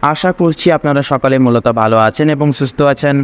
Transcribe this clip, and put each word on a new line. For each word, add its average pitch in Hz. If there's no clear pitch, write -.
আশা 180
করছি 165
আপনারা 143
সকলে 135
মূলত 120
ভালো 110
আছেন 151
এবং 147
সুস্থ 135
আছেন। 139